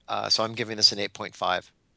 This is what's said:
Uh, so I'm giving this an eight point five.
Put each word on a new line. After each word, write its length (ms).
Uh, 220
so 160
I'm 100
giving 220
this 160
an 60
eight 160
point 200
five. 360